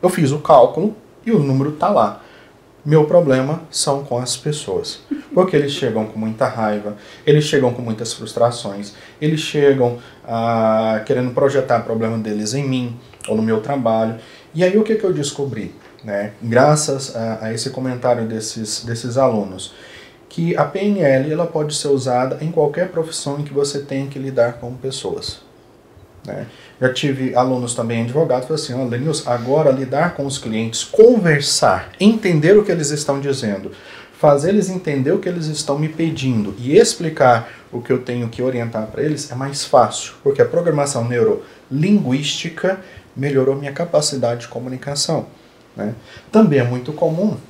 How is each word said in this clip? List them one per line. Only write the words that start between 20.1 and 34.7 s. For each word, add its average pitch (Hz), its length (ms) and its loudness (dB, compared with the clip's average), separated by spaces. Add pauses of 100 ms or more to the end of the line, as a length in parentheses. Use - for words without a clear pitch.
que 170 260 -2
a 147 100 2
P 190 200 -4
N 202 160 0
L, 139 320 2
ela 170 140 -2
pode 151 260 -4
ser - 140 -4
usada 127 520 0
em 156 120 -4
qualquer 170 380 0
profissão 156 500 -6
em 143 40 -4
que 139 100 -10
você 143 260 0
tenha 139 260 -6
que 139 140 -10
lidar 123 400 0
com 120 160 -10
pessoas, - 680 -8 (840)
né? 98 220 -10 (340)
Já 127 140 0
tive 131 400 -2
alunos 123 400 0
também 117 300 -2
advogados 131 420 0
que 156 100 -4
falaram 147 80 -6
assim, 127 120 -8
"Ó, 131 120 -4
Lenilson, 131 440 -4
agora 131 400 2
lidar 135 420 0
com 139 140 -6
os 135 100 -6
clientes, 113 460 -4
conversar, 170 1080 4 (100)
entender 190 560 4
o 208 80 6
que 226 80 -2
eles 156 200 0
estão 143 280 -2
dizendo, 104 520 -4 (480)
fazer 143 300 4
eles 202 200 2
entender 147 420 -2